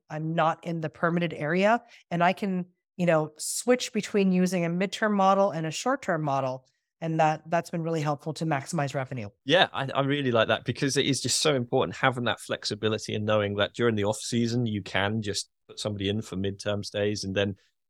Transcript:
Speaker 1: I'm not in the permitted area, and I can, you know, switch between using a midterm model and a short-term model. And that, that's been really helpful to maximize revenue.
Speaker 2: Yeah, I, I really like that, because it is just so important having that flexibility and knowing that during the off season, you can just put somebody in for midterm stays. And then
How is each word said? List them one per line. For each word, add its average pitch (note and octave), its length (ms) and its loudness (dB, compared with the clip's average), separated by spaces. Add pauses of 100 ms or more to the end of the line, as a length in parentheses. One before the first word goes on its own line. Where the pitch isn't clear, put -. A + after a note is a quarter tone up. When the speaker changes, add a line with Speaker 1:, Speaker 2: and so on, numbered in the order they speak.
Speaker 1:
I'm D#3+ 260 -6
not E3 300 2
in E3+ 160 -4
the D#3 100 -4
permitted E3+ 440 0
area, F#3+ 480 2 (300)
and E3+ 100 0
I F3+ 100 6
can, F#3 340 -4 (300)
you F3 100 0
know, D#3 320 4
switch - 540 0
between G3 380 2
using F#3 340 2
a E3 40 0
midterm G3 460 0
model G3 360 4
and D#3+ 160 -4
a D#3 60 -4
short-term G3 500 -2
model. C3+ 420 -2 (360)
And D#3+ 180 -2
that, D#3 300 2
that's E3+ 220 -2
been E3 120 -4
really E3 200 -2
helpful D3 320 -2
to E3 120 -4
maximize C#3+ 480 -2
revenue. B2+ 360 -6 (140)
Speaker 2:
Yeah, D#3 280 4
I, C3+ 200 -4
I C#3 100 2
really C#3 280 0
like A2+ 180 4
that, A2 160 0
because C3+ 320 -2
it C3+ 100 2
is B2+ 140 0
just - 200 0
so D3 160 2
important B2 400 0
having B2 280 0
that A2 160 -2
flexibility A2 760 -4
and G#2+ 80 -4
knowing G#2 320 2
that G2+ 180 0
during A#2 220 2
the G2+ 80 2
off G#2 140 0
season, A#2 480 0
you G#2 160 -2
can G2+ 400 0
just G2+ 260 -6 (180)
put - 140 -16
somebody G2+ 280 -2
in G#2+ 140 -2
for F#2 140 -12
midterm G2+ 480 -4
stays. G#2 400 -2
And G2 100 -6
then G2+ 220 0 (320)